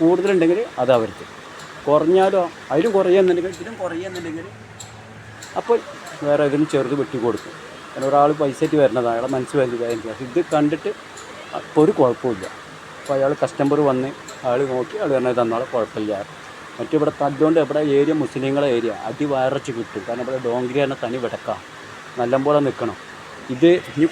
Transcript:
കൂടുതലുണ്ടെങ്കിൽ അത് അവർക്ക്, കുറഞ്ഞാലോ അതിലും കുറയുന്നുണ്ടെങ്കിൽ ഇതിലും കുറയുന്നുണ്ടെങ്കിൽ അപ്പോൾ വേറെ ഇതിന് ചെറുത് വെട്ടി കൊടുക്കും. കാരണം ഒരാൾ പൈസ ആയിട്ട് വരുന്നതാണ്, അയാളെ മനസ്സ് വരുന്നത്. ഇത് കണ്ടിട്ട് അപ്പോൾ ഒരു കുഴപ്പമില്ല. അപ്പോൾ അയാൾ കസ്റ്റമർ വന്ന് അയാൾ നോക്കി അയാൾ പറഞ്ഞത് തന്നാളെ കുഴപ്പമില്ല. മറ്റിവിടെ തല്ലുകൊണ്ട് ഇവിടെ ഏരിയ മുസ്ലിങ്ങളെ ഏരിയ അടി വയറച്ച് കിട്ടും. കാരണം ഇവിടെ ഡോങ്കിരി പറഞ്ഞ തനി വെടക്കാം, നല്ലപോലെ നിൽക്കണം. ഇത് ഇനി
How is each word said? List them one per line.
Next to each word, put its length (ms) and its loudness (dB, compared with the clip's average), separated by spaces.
കൂടുതലുണ്ടെങ്കിൽ 560 4
അത് 160 0
അവർക്ക്, 260 -6
കുറഞ്ഞാലോ 580 4
അതിലും 280 2
കുറയുന്നുണ്ടെങ്കിൽ 580 4
ഇതിലും 260 -12
കുറയുന്നുണ്ടെങ്കിൽ 640 -8
അപ്പോൾ 180 2
വേറെ 240 4
ഇതിന് 240 2
ചെറുത് 280 2
വെട്ടി 240 -2
കൊടുക്കും. 300 -2
കാരണം 180 -4
ഒരാൾ 300 6
പൈസ 240 0
ആയിട്ട് 180 2
വരുന്നതാണ്, 320 4
അയാളെ 220 -2
മനസ്സ് 240 -2
വരുന്നത്. 640 -2
ഇത് 140 -2
കണ്ടിട്ട് 380 2
അപ്പോൾ 260 -2
ഒരു 160 6
കുഴപ്പമില്ല. 460 0
അപ്പോൾ 160 -4
അയാൾ 160 2
കസ്റ്റമർ 460 2
വന്ന് 220 2
അയാൾ 140 2
നോക്കി 260 -4
അയാൾ 140 0
പറഞ്ഞത് 260 2
തന്നാളെ 340 0
കുഴപ്പമില്ല. 400 -2
മറ്റിവിടെ 440 0
തല്ലുകൊണ്ട് 420 2
ഇവിടെ 180 0
ഏരിയ 240 4
മുസ്ലിങ്ങളെ 560 0
ഏരിയ 160 0
അടി 240 -4
വയറച്ച് 460 0
കിട്ടും. 280 -8
കാരണം 180 -4
ഇവിടെ 220 -4
ഡോങ്കിരി 360 0
പറഞ്ഞ 200 -2
തനി 220 -2
വെടക്കാം, 340 -4
നല്ലപോലെ 380 4
നിൽക്കണം. 280 -4
ഇത് 140 8
ഇനി 160 4